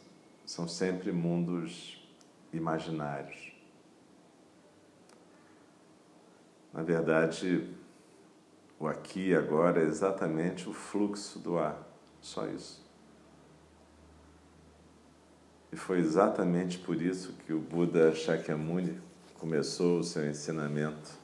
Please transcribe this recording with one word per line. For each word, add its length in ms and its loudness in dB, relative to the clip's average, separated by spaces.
são 220 -6
sempre 420 -2
mundos 960 -2
imaginários. 1000 -4
Na 120 -6
verdade, 920 2
o 80 -4
aqui 420 -4
e 60 6
agora 480 4
é 20 6
exatamente 840 0
o 40 -8
fluxo 680 -4
do 200 -2
ar, 280 -2
só 260 -8
isso. 420 -12
E 40 -8
foi 220 0
exatamente 800 2
por 240 -2
isso 300 -2
que 80 -6
o 60 2
Buda 560 4
Shakyamuni 840 -2
começou 640 2
o 60 0
seu 260 -2
ensinamento 800 -4